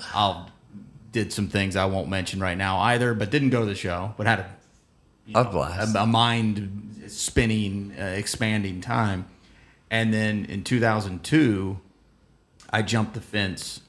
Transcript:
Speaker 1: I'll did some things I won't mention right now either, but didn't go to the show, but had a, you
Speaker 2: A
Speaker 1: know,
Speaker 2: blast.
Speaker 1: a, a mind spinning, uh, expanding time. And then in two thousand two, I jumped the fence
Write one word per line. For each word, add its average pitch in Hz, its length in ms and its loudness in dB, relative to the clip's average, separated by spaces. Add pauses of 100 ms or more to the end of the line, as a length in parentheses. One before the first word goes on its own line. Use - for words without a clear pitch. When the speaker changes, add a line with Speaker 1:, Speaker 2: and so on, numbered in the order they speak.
(160)
Speaker 1:
I'll 92 360 0 (640)
did 104 200 -2
some 101 140 0
things 98 300 0
I 95 80 4
won't 95 240 0
mention 95 320 -2
right 90 180 0
now 95 220 0
either, 120 340 2
but 107 160 -2
didn't 139 200 2
go 123 100 4
to 110 60 2
the 101 100 -2
show, 92 400 -4
but 107 100 -2
had 110 140 4
a, 92 60 -8 (800)
you 107 120 0
Speaker 2:
A 123 60 6
Speaker 1:
know, 110 60 -2
Speaker 2:
blast. 92 440 -2
Speaker 1:
a, 101 80 2
a 107 40 2
mind 110 1000 0
spinning, 101 920 0
uh, 69 60 -8
expanding 98 800 -2
time. 104 460 0 (680)
And 113 200 2
then 107 340 2
in 98 180 -6
two 123 160 2
thousand 104 420 0
two, 98 560 2 (920)
I 107 100 4
jumped 110 320 0
the 113 60 -8
fence - 680 -4